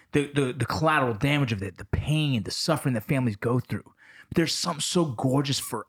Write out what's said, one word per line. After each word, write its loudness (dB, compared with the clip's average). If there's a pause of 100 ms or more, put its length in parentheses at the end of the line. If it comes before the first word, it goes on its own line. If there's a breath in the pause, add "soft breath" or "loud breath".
(120 soft breath)
the, 2
the, 0
the -2
collateral 2
damage 2
of -2
it, -8
the -12
pain, 0
the -8
suffering 0
that -2
families 0
go 0
through. -6 (460 loud breath)
But -12
there's 2
something -4
so 2
gorgeous 0
for -8